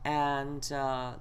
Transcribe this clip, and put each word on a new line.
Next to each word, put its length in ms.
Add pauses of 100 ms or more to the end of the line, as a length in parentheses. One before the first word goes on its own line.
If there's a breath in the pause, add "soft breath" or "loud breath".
And, 680
uh, 500